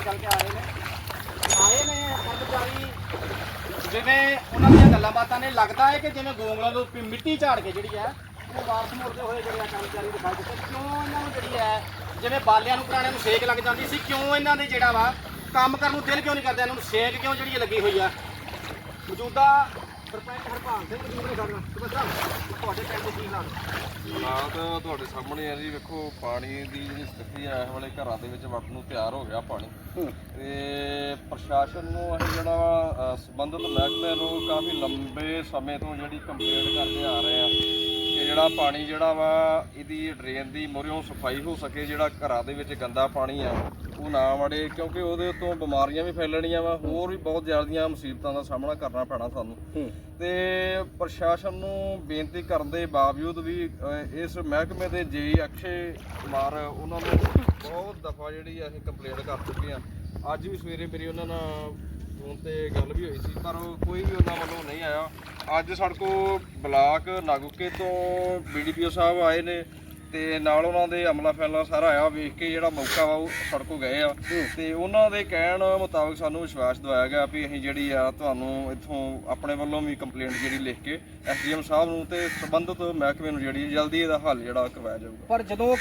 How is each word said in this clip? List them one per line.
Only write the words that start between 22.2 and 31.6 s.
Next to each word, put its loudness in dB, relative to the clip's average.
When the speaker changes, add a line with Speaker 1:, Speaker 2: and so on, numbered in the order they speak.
Speaker 1:
ਤੁਹਾਡੇ -2
ਪਿੰਡ -4
ਦੇ -4
ਕੀ -6
ਹਾਲਾਤ? -4
Speaker 2:
ਹਾਲਾਤ -2
ਤੁਹਾਡੇ -6
ਸਾਹਮਣੇ -6
ਆ -6
ਜੀ, -8
ਵੇਖੋ -8
ਪਾਣੀ -4
ਦੀ -8
ਜਿਹੜੀ -8
ਸਥਿਤੀ -10
ਆ, -2
ਇਸ -6
ਵੇਲੇ -8
ਘਰਾਂ -6
ਦੇ -12
ਵਿੱਚ -10
ਵੜਨ -8
ਨੂੰ -10
ਤਿਆਰ -2
ਹੋ -8
ਗਿਆ -6
ਪਾਣੀ। -8
Speaker 1:
ਹੂੰ। -2
Speaker 2:
ਤੇ -6
ਪ੍ਰਸ਼ਾਸਨ 0